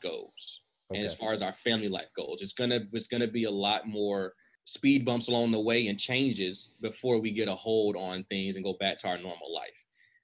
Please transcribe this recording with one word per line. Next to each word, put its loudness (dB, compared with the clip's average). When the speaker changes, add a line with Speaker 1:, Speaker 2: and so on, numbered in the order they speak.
Speaker 1:
goes, -8
and 0
as -2
Speaker 2:
Okay. -8
Speaker 1:
far 0
as 0
our -2
family 0
life -4
goes, -6
it's -8
gonna, 2
it's -4
gonna 0
be 0
a 0
lot 0
more 0
speed 4
bumps 2
along 4
the 4
way 4
and 0
changes 0
before 0
we 0
get 0
a 0
hold 2
on -4
things -2
and -6
go 0
back -2
to -6
our 0
normal -10
life. -10